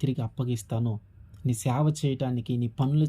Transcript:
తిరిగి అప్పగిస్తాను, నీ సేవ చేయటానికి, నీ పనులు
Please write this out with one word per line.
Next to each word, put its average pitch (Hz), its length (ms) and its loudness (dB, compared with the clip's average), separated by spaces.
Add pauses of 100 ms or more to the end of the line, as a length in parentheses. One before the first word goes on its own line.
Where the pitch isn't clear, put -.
తిరిగి 131 200 0
అప్పగిస్తాను, 117 800 -2 (460)
నీ 127 80 2
సేవ 139 400 2 (120)
చేయటానికి, 127 520 -2
నీ 120 100 0
పనులు 143 420 2